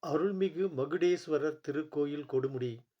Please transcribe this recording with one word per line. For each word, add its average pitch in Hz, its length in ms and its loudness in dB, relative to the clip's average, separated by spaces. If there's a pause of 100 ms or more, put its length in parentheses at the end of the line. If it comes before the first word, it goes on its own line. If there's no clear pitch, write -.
அருள்மிகு 185 640 0
மகுடேஸ்வரர் 156 920 0
திருக்கோயில் 147 640 -2
கொடுமுடி. 131 480 0 (260)